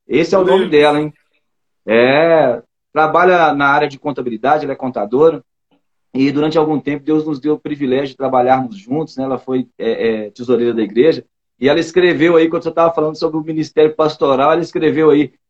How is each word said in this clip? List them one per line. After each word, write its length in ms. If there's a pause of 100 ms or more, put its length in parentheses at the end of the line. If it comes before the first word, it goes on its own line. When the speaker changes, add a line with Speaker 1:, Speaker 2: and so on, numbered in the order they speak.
Speaker 1:
Esse 280
é 40
o 60
Speaker 2:
Meu 140
Speaker 1:
nome 100
Speaker 2:
Deus. 140
Speaker 1:
dela, 180
hein? 120 (760)
É, 760 (300)
trabalha 640
na 140
área 200
de 100
contabilidade, 680
ela 80
é 40
contadora. 680 (680)
E 180
durante 280
algum 220
tempo 240
Deus 220
nos 140
deu 140
o 40
privilégio 500
de 80
trabalharmos 600
juntos, 400
né? 80
Ela 140
foi, 300 (100)
é, 480
é, 40
tesoureira 440
da 80
igreja. 420 (360)
E 80
ela 120
escreveu 560
aí, 120
quando 160
você 80
tava 220
falando 220
sobre 220
o 60
ministério 500
pastoral, 580
ela 80
escreveu 500
aí, 220 (180)